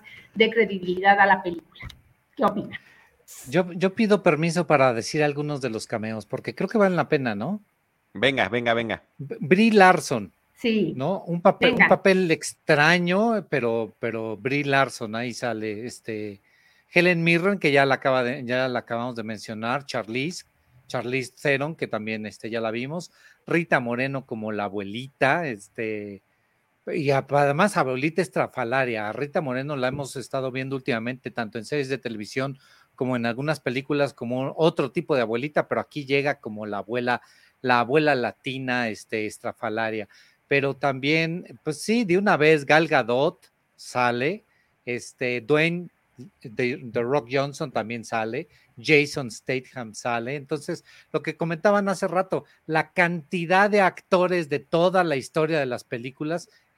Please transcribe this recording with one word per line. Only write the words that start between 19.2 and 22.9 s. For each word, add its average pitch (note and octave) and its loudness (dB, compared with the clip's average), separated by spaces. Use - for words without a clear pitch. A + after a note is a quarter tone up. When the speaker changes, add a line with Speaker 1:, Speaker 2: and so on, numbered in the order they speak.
Speaker 2:
mencionar, A2+ -6
Charlize, B2+ -6
Charlize B2 -6
Theron, C#3+ 0
que B2 -6
también, G#2+ -6
este, G#2 -12
ya A2+ -4
la A2 -2
vimos, C3+ -8